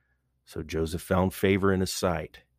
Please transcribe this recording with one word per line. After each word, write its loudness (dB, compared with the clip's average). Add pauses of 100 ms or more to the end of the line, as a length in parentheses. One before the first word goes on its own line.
(440)
So -12
Joseph -4
found 2
favor 2
in 2
his -2
sight -4 (180)